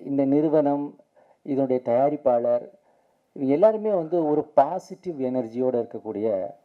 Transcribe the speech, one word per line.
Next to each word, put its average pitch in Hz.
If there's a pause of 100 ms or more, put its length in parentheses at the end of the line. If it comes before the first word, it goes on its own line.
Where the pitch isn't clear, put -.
இந்த 139
நிறுவனம், 143 (420)
இதனுடைய 131
தயாரிப்பாளர், 120 (560)
இவங்க 135
எல்லாருமே 214
வந்து 165
ஒரு 151
பாசிட்டிவ் 175
எனர்ஜியோட 123
இருக்கக்கூடிய 107 (120)